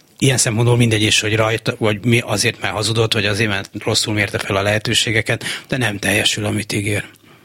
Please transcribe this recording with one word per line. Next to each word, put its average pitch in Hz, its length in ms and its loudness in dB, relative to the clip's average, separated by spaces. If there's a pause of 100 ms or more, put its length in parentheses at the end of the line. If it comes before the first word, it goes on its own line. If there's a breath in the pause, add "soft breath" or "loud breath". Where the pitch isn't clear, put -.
(180)
ilyen 135 200 2
szempontból 120 400 2
mindegy 113 240 4
is, 107 180 2
hogy 107 160 -2
rajta, 110 420 0
vagy 104 280 0
mi 120 140 4
azért, 110 420 -2
mert 98 120 -4
hazudott, 107 400 0
vagy 104 120 0
azért, 107 240 0
mert 98 200 -4 (140)
rosszul 110 300 -2
mérte 104 240 0
fel - 180 -2
a 95 60 2
lehetőségeket, 107 840 0 (240 loud breath)
de 139 100 -4
nem 107 200 -2
teljesül, 101 480 0
amit 104 280 -2
ígér. 104 320 -2 (400 loud breath)